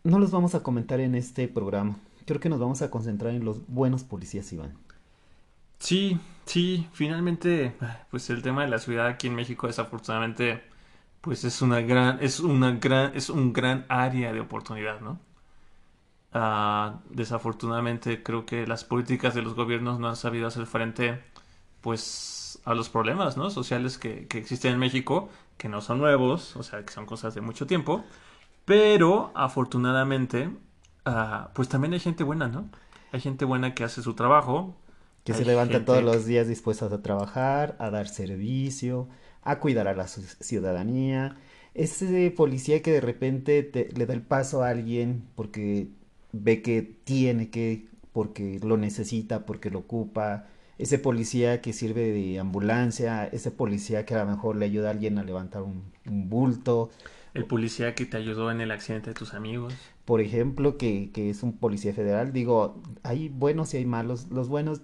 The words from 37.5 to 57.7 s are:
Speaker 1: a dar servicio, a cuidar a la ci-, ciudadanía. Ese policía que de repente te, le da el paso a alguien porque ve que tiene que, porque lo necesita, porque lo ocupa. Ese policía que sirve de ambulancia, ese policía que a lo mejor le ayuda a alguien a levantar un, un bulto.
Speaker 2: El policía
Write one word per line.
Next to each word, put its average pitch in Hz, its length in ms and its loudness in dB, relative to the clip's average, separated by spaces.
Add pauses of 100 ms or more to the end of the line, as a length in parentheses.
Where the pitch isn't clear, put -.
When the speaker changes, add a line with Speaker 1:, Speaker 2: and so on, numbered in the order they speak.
Speaker 1:
a 110 100 -4
dar 104 200 -2
servicio, 123 960 -4 (360)
a 143 160 -2
cuidar 113 280 2
a 98 60 2
la 92 120 -2
ci-, 92 360 -12
ciudadanía. 123 920 -2 (380)
Ese 180 580 2
policía 147 500 2
que 160 120 2
de 143 80 4
repente 135 640 2
te, 123 320 -2
le 120 100 0
da 110 80 -2
el 117 80 -4
paso 135 420 0
a 123 60 2
alguien 120 680 -2
porque 104 520 -2 (460)
ve 110 280 2
que 113 200 2
tiene 120 680 0
que, 113 380 -2 (260)
porque 101 480 -4
lo 110 160 2
necesita, 107 680 -2
porque 104 240 -6
lo 95 100 -4
ocupa. 107 640 -4 (320)
Ese 135 220 2
policía 120 640 2
que 113 120 -6
sirve 113 380 0
de 95 280 0
ambulancia, 110 880 0
ese - 240 -4
policía 107 540 -2
que 113 100 -4
a 107 80 2
lo 101 80 0
mejor 107 260 -2
le 104 80 2
ayuda 104 240 0
a - 20 -2
alguien 104 260 -2
a 98 60 -2
levantar 92 400 -6
un, 95 200 -8 (220)
un 101 240 -2
bulto. 120 600 2 (440)
Speaker 2:
El 120 120 -4
policía 117 500 -2